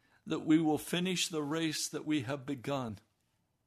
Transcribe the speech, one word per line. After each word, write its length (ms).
that 220
we 140
will 180
finish 480
the 160
race 460
that 180
we 160
have 240
begun 540